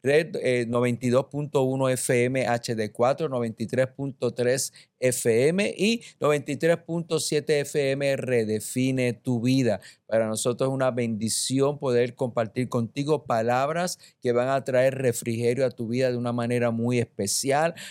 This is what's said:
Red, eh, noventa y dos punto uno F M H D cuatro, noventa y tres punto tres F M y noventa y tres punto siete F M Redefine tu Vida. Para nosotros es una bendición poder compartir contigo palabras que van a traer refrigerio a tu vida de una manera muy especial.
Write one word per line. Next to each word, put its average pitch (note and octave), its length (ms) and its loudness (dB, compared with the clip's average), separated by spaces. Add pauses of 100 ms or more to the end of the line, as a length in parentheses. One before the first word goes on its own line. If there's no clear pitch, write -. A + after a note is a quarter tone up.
Red, D3 400 2
eh, B2 260 2
noventa B2 380 0
y B2 40 0
dos C3 180 2
punto C#3+ 340 -2
uno C3 280 0
F B2 340 0
M B2+ 240 0
H A#2 260 -2
D G#2+ 180 -4
cuatro, C#3+ 380 0
noventa A#2+ 320 -4
y G#2+ 60 -4
tres B2+ 200 0
punto C3 460 -6
tres B2 400 -2 (260)
F B2 480 2
M F#3+ 300 0
y A3+ 240 0 (180)
noventa D3 320 0
y C3 60 -4
tres E3 200 2
punto E3 420 -4
siete D3+ 400 0
F C#3+ 320 -2
M C#3 260 0
Redefine B2 960 0
tu A#2+ 260 -2
Vida. B2 400 2 (260)
Para A2 220 0
nosotros A#2+ 420 0
es C3+ 40 -2
una C3 180 0
bendición A#2+ 880 0
poder B2 340 0
compartir A#2 560 -4
contigo C#3 560 -2
palabras C3 720 0 (240)
que B2 100 0
van A#2+ 180 2
a C3+ 140 0
traer B2+ 300 2
refrigerio A#2+ 720 0
a A#2+ 60 0
tu A#2 160 -6
vida B2+ 240 0
de A#2+ 60 -2
una A#2+ 140 -4
manera A#2+ 380 0
muy A#2 300 0
especial. C3+ 720 0 (180)